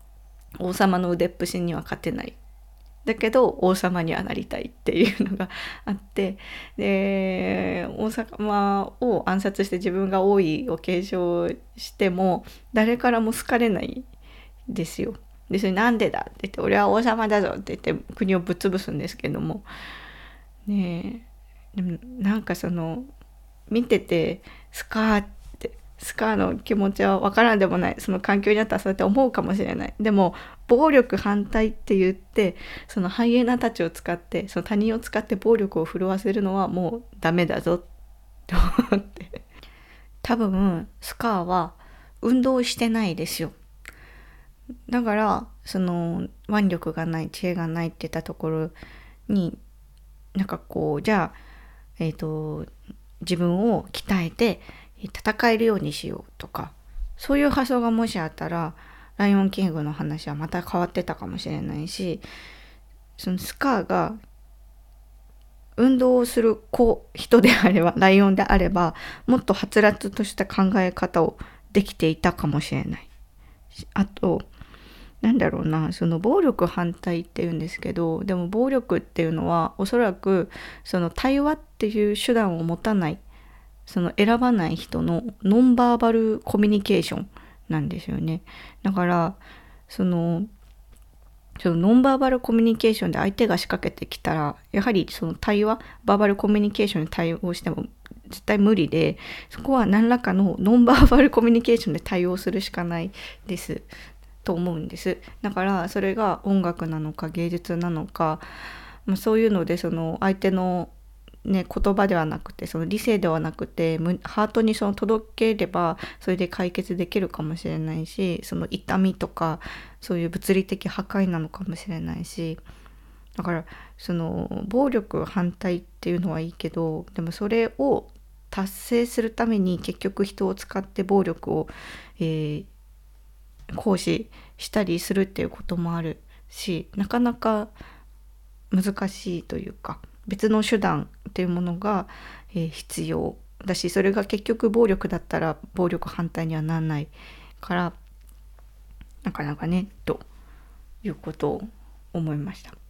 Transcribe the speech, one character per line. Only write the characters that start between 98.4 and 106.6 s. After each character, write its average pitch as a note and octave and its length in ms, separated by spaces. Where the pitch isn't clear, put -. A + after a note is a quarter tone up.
対 G#3 160
無 G#3 160
理 E3 120
で、 D#3 300
そ - 140
こ C4+ 80
は B3 160
何 G#3+ 220
ら B3 100
か G3+ 140
の F#3+ 260
ノ G3+ 140
ン A#3+ 120
バ B3 80
ー C#4+ 140
バ B3 140
ル C#4+ 100
コ A#3 100
ミ A#3 60
ュ A#3 40
ニ A#3 120
ケ A#3 120
ー - 20
シ A3+ 100
ョ - 20
ン D#3 40
で D#3+ 60
対 F3+ 280
応 F3+ 100
す F#3 140
る F#3+ 100
し - 80
か - 140
な E3+ 180
い F#3 100
で F3+ 100
す、 - 240
と F#3+ 100
思 F3 200
う E3 40
ん D#3+ 100
で F3 100
す。 F3+ 200
だ G3+ 100
か F#3+ 120
ら、 F#3+ 260
そ G3+ 100
れ F#3+ 140
が G3+ 300
音 G3 180